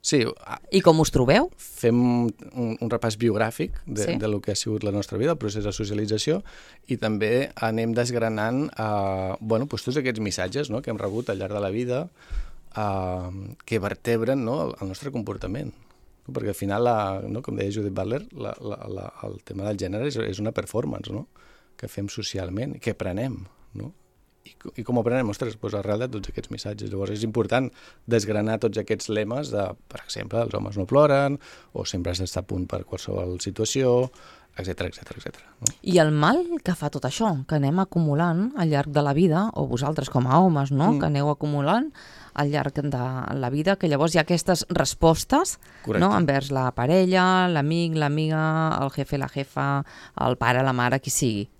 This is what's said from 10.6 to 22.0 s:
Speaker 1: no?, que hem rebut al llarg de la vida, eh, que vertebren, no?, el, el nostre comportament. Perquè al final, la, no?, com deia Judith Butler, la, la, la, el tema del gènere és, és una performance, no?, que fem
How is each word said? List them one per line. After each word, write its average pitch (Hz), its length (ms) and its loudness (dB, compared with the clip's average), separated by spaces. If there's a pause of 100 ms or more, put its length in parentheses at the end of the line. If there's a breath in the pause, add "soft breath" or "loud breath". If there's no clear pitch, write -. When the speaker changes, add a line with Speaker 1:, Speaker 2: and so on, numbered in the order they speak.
Speaker 1:
no?, 110 100 -4
que 131 100 -8
hem 113 120 -4
rebut 107 260 -4
al 98 100 -4
llarg 98 140 -6
de 104 80 -4
la 101 100 -2
vida, 123 380 -2 (680 loud breath)
eh, 98 800 -4 (120)
que 113 120 -2
vertebren, 117 680 0
no?, 127 220 -2
el, 58 120 -8
el 98 80 -8
nostre 135 240 -10
comportament. 104 600 -6 (580 soft breath)
Perquè 104 220 -4
al - 0 -
final, 101 300 -2
la, 104 420 2
no?, 107 160 -6
com 110 140 -6
deia 101 180 -2
Judith 104 180 -4
Butler, 104 400 -4
la, 120 280 -8
la, 104 280 -10
la, 95 240 -10 (120)
el 98 200 -12
tema 98 240 -8
del 104 80 -2
gènere 98 320 -4
és, 127 80 -6
és 104 240 -4
una 104 160 -2
performance, 76 560 -4
no?, - 140 -8 (500 soft breath)
que - 120 -12
fem 98 200 -6